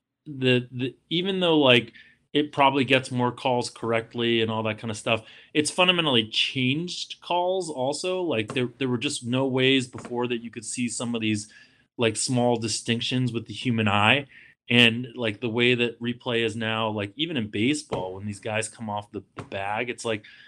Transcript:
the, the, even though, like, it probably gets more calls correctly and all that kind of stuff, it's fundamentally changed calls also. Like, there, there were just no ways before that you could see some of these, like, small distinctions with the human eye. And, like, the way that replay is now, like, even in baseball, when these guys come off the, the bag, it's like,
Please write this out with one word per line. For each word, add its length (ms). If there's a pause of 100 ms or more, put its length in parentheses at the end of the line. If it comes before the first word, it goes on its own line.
(240)
the, 480
the, 240 (140)
even 300
though, 180
like, 340 (400)
it 200
probably 340
gets 240
more 200
calls 380
correctly 720
and 100
all 120
that 160
kind 120
of 60
stuff, 280 (280)
it's 180
fundamentally 580
changed 920
calls 480
also. 540
Like, 320
there, 240
there 100
were 80
just 300
no 200
ways 400
before 400
that 160
you 80
could 140
see 240
some 260
of 60
these, 320 (460)
like, 180
small 400
distinctions 760
with 140
the 80
human 360
eye. 360 (460)
And, 440
like, 280
the 80
way 240
that 260
replay 460
is 100
now, 320
like, 280
even 200
in 120
baseball, 640
when 100
these 160
guys 300
come 180
off 240
the, 100 (140)
the 60
bag, 480
it's 160
like, 180 (240)